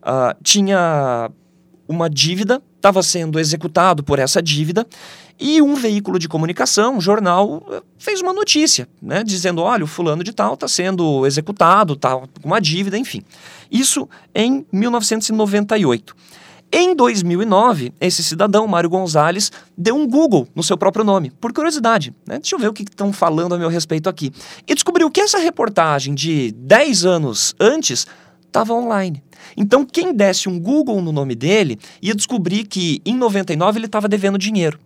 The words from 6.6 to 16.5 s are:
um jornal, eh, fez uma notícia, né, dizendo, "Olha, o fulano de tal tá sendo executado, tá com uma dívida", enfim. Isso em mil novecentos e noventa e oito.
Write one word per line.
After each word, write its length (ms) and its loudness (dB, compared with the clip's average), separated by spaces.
um 40 -2
jornal, 600 2
eh, 120 -10
fez 220 -4
uma 120 -2
notícia, 560 0
né, 240 -4
dizendo, 380 -2
"Olha, 200 0
o 40 -4
fulano 360 -2
de 100 -8
tal 240 -2
tá 120 -8
sendo 580 0
executado, 680 2
tá 200 -2
com 120 -12
uma 160 0
dívida", 360 -2
enfim. 260 -8
Isso 400 -2
em 400 0
mil 180 0
novecentos 380 -2
e 40 -2
noventa 440 0
e 80 2
oito. 300 0